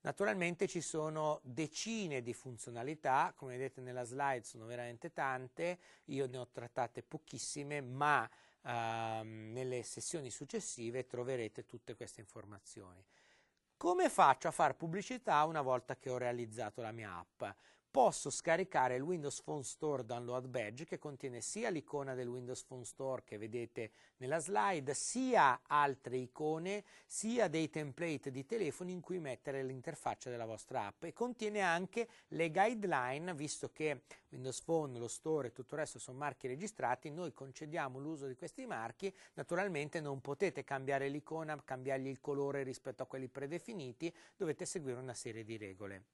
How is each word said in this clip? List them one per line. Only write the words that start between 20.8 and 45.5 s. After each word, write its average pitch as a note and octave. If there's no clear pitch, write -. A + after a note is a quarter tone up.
che E3
contiene C3
sia A3
l'icona C#3+
del B2+
Windows B2
Phone B2+
Store C3
che -
vedete A2+
nella C3+
slide, F#3
sia G3
altre C#3
icone, D#3+
sia A3+
dei D#3+
template D3+
di C3+
telefoni F3+
in F3+
cui F3+
mettere C3+
l'interfaccia C3
della A#2+
vostra A2
app -
e E3
contiene A3
anche F#3+
le D#3+
guideline, F3
visto C#3+
che D3+
Windows C3
Phone, D3+
lo A#2
Store D3
e A2+
tutto C3
il D#3
resto C3
sono C3
marchi C#3
registrati, C3
noi D#3
concediamo C#3
l'uso C#3+
di C3
questi G#3
marchi, C#3+
naturalmente E3
non C#3+
potete C#3+
cambiare C#3
l'icona, D3+
cambiargli C3+
il C3+
colore C#3
rispetto C3
a -
quelli C3+
predefiniti, D3+
dovete E3+
seguire C3+
una B2+
serie A2+
di A2